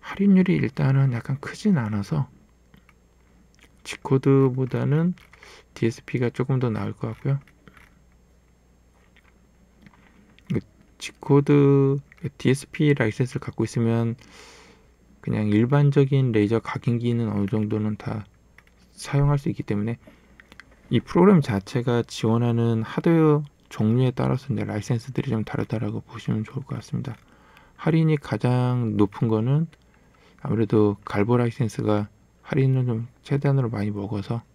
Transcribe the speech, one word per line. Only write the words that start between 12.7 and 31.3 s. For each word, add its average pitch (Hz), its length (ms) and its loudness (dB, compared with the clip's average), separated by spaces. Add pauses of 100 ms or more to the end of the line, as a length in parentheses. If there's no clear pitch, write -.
라이센스를 123 460 -2
갖고 - 220 -6
있으면 117 540 -2 (1040)
그냥 110 260 -4
일반적인 135 840 4
레이저 107 260 2
각인기는 117 720 -2
어느 101 160 -2
정도는 107 500 -2
다 107 300 -8 (640)
사용할 143 480 0
수 - 120 -4
있기 - 120 -8
때문에 107 360 -4 (920)
이 117 120 2
프로그램 185 400 6
자체가 120 640 -2
지원하는 117 800 0
하드웨어 156 580 2 (260)
종류에 120 440 2
따라서 131 420 -2
이제 104 100 -4
라이센스들이 113 680 -4
좀 110 120 -2
다르다라고 110 600 -6
보시면 110 420 -6
좋을 131 200 -10
것 - 120 -10
같습니다. 117 400 -8 (580)
할인이 160 440 0
가장 123 800 -2
높은 104 300 2
거는 120 400 0 (760)
아무래도 107 640 0
갈보 104 340 0